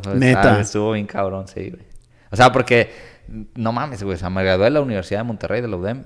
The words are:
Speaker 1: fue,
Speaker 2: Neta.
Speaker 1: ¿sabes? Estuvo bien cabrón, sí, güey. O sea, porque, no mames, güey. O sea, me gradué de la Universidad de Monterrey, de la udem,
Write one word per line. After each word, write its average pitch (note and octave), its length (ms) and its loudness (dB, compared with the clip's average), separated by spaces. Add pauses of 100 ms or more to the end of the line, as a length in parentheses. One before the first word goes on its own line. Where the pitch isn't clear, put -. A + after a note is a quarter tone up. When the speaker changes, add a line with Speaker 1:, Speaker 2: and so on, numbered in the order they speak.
Speaker 1:
fue, G2 120 -4
Speaker 2:
Neta. B2+ 280 4
Speaker 1:
¿sabes? G#2 240 4
Estuvo G#2+ 240 -2
bien G#2 160 -4
cabrón, F#2+ 400 -6
sí, F#2+ 240 -12
güey. - 120 -18 (460)
O G#2 60 -8
sea, A#2+ 160 8
porque, B2 400 4 (640)
no A2+ 180 -2
mames, B2 300 -6
güey. G2 120 -4
O E2+ 40 -6
sea, F2+ 100 -6
me F#2+ 140 -2
gradué F#2+ 220 4
de B2 60 6
la D3+ 100 2
Universidad G#2 400 -4
de - 20 -4
Monterrey, A2+ 380 -6
de A#2+ 60 -6
la G2 100 -6
udem, A2 280 -6